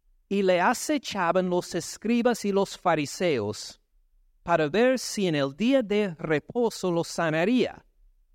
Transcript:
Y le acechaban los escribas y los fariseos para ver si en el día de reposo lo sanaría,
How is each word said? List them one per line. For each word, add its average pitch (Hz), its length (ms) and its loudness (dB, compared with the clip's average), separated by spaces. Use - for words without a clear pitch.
Y 202 140 2
le 185 180 4
acechaban 185 920 0
los 175 260 -2
escribas 233 680 -2
y 202 80 0
los 196 260 0
fariseos 147 1040 -2
para 165 240 2
ver 233 320 2
si - 280 -4
en 160 80 2
el 139 200 -2
día 254 260 2
de 208 340 -2
reposo 180 760 -2
lo 170 140 0
sanaría, 170 800 0